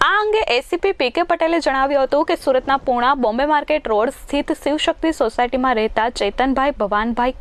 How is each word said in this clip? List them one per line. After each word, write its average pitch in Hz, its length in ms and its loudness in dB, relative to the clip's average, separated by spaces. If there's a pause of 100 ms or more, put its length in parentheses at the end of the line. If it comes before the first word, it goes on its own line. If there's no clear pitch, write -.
આ 359 200 4
અંગે 427 380 0
એ - 20 2
સી - 160 -6
પી 392 160 -2
પી 247 180 -2
કે 330 120 -2
પટેલે 330 380 0
જણાવ્યું 269 420 2
હતું 285 220 2
કે 339 120 0
સુરતના 269 400 0
પૂણા 254 380 2
બોમ્બે 247 320 0
માર્કેટ 302 420 0
રોડ 220 220 2
સ્થિત - 420 -4
શિવશક્તિ 311 600 -2
સોસાયટીમાં 247 600 0
રહેતા 220 340 0
ચેતનભાઈ 262 640 0
ભવાનભાઈ 226 720 -2